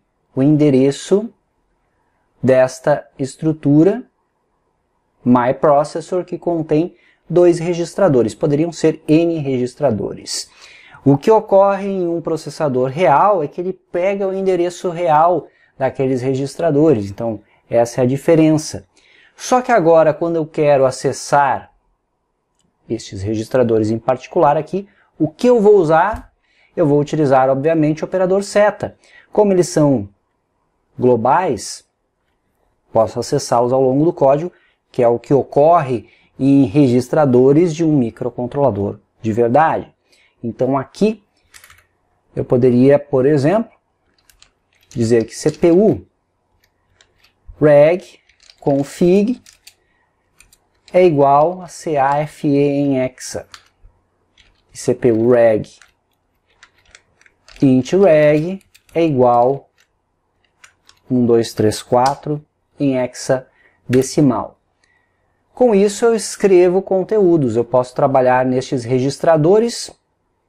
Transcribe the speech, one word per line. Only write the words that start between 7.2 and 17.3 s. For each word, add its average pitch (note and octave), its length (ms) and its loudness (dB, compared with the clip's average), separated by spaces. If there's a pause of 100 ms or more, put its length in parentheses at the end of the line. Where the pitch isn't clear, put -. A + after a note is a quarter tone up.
dois E3+ 300 4
registradores. E3 760 -2
Poderiam D#3 380 -2
ser D#3 360 -2
N E3 320 2
registradores. B2+ 1080 -6 (540)
O C#3 140 4
que - 120 -4
ocorre G3 580 2
em F#3+ 200 -4
um E3+ 140 -6
processador D3 680 -4
real E3+ 540 2
é C#3+ 40 -6
que - 120 -14
ele F#3 140 -6
pega G3 540 -4
o F#3+ 60 -6
endereço F#3 560 -4
real E3 580 0 (300)
daqueles C3 440 -4
registradores. C#3 880 -2
Então, A2 320 -8 (280)